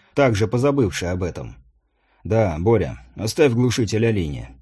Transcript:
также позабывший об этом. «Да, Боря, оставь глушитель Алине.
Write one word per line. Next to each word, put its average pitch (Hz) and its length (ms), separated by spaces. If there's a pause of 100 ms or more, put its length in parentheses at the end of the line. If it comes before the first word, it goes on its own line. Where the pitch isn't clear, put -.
(140)
также 113 320
позабывший 120 640
об 92 140
этом. 64 320 (680)
«Да, 101 380
Боря, 90 440 (120)
оставь 120 360
глушитель 113 540
Алине. 78 560